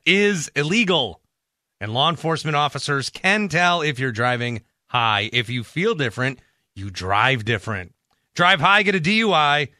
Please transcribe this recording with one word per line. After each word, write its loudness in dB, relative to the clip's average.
is 2
illegal, 0
and -8
law 2
enforcement -4
officers -2
can -2
tell 2
if -2
you're -2
driving -2
high. 0
If 0
you -6
feel -2
different, -4
you -10
drive 0
different. -4
Drive 4
high, 4
get 0
a 0
D 0
U 2
I. 2